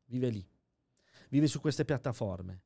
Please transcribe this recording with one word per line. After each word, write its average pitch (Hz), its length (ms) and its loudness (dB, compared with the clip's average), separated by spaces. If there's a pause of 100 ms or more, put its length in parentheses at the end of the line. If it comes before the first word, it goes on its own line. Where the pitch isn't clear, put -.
vive 123 240 -2
lì, 104 200 -4 (840)
vive 147 180 6
su 143 120 -2
queste 147 240 0
piattaforme. 95 800 -4